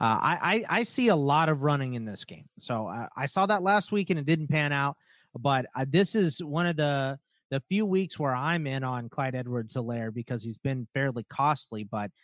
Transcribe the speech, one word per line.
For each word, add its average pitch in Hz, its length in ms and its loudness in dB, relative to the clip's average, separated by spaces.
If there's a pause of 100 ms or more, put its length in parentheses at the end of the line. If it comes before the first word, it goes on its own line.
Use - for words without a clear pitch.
uh, 113 200 4
I, 175 480 2
I, 185 100 2
I 240 40 2
see 247 260 -2
a 202 60 8
lot 151 340 4
of 147 140 2
running 139 320 0
in 117 100 -6
this 104 200 -10
game. 76 240 -18 (100)
So, 110 300 -4
uh, 110 180 -6 (100)
I 135 100 -2
saw 190 200 2
that 196 160 2
last 196 300 2
week 202 180 0
and 170 80 0
it 139 80 -4
didn't 156 220 2
pan 147 240 2
out. 143 240 0 (420)
But, 131 280 2 (100)
uh, 131 120 -2
this 180 280 4
is 175 260 2
one 160 240 0
of 170 100 0
the, 139 400 0 (340)
the 135 180 -2
few 208 180 2
weeks 190 320 0
where 139 160 0
I'm 151 320 0
in 135 160 -2
on 123 260 -4
Clyde 131 280 -2
Edwards-Helaire 117 760 -4
because 117 300 -6
he's 113 160 -8
been 131 360 -4
fairly 135 340 -2
costly. 139 560 -2
But 104 260 -6 (140)